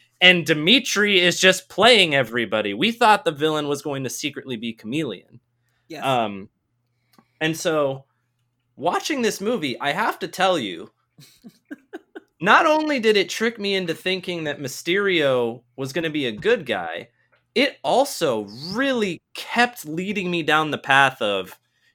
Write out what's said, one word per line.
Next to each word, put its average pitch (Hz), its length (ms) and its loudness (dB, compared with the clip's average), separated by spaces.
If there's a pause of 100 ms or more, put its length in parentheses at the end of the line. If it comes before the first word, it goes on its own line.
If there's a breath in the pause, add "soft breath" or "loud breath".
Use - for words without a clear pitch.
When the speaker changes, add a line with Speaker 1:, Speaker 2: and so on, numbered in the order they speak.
(220 soft breath)
Speaker 1:
and 180 240 6
Dimitri 202 760 2
is 175 220 4
just 185 260 4
playing 196 460 4
everybody. 110 640 0
We 185 160 0
thought 220 340 4
the 165 60 2
villain 151 360 -2
was 143 140 -2
going 135 220 -6
to 127 60 -6
secretly 131 460 -8
be 113 160 -6
Chameleon." 120 680 -8 (480)
Speaker 2:
Yes. 151 180 -12
Speaker 1:
Um, 107 440 -2 (920)
and 160 160 -2
so 147 480 -2 (720)
watching 285 480 -2
this 196 180 -2
movie, 185 400 -2
I 143 120 -2
have 226 260 -2
to 190 80 -8
tell 185 320 0
you, 95 320 -8 (280)
<laughs> - 1200 -20
not 214 240 6
only 302 340 2
did 214 180 2
it 175 120 2
trick 226 300 -4
me 202 160 -2
into 175 180 -2
thinking 180 520 -6
that 143 140 -6
Mysterio 139 1040 0 (120)
was 135 160 -8
gonna 165 180 -4
be 147 180 -2
a 117 40 -2
good 185 340 -2
guy, 87 440 -6 (460)
it - 280 0
also 156 600 0 (280)
really 226 500 -2 (120)
kept - 520 -2
leading 180 460 -4
me 170 120 -2
down 156 280 2
the 123 60 -4
path 135 440 2
of, 98 380 -2 (360)